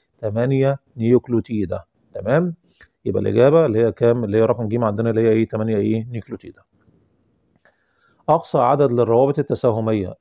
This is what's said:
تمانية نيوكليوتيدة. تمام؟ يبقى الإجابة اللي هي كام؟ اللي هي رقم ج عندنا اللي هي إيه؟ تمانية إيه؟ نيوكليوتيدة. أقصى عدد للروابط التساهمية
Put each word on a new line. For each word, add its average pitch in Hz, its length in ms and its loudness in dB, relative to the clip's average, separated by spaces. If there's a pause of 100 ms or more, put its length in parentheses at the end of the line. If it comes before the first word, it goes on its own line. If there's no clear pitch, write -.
(180)
تمانية 135 640 0 (180)
نيوكليوتيدة. 113 880 0 (280)
تمام؟ 151 420 -2 (500)
يبقى 98 160 -2
الإجابة 127 440 4
اللي 113 200 0
هي 110 60 0
كام؟ 120 320 0
اللي 104 140 -2
هي 110 40 4
رقم 113 260 0
ج 117 160 -2
عندنا 110 260 -2
اللي 113 120 0
هي 113 80 2
إيه؟ 110 180 2
تمانية 110 300 -4
إيه؟ 110 340 -2
نيوكليوتيدة. - 540 -14 (1600)
أقصى 160 280 0
عدد 139 340 2
للروابط 120 480 2
التساهمية 113 800 -2